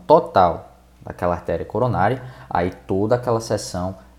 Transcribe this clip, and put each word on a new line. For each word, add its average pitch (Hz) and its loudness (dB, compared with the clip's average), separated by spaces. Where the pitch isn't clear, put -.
total 147 4
daquela - -4
artéria 82 -6
coronária, 110 -2
aí 87 0
toda 101 -2
aquela 120 -2
seção 95 -6